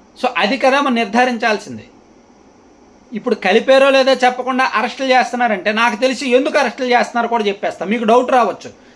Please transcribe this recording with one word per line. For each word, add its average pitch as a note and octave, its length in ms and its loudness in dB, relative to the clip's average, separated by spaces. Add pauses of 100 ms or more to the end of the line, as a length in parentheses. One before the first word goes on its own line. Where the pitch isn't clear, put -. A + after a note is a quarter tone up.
(240)
So, - 140 0
అది G#3 200 0
కదా C4+ 240 2
మనం C4+ 140 -2
నిర్ధారించాల్సింది. A3+ 920 -2 (1300)
ఇప్పుడు A3 220 -2
కలిపారో B3+ 540 4
లేదో C4+ 220 4
చెప్పకుండా B3+ 540 0
అరెస్టులు A#3+ 420 -4
చేస్తున్నారంటే, A#3+ 640 0
నాకు A3 240 0
తెలిసి B3+ 400 -2
ఎందుకు D4 240 2
అరెస్టులు B3+ 280 -2
చేస్తున్నారో A#3 400 0
కూడా A3+ 160 -2
చెప్పేస్తా. F#3 420 -4
మీకు A3 180 -2
డౌట్ A#3+ 280 2
రావచ్చు, G#3 400 0 (240)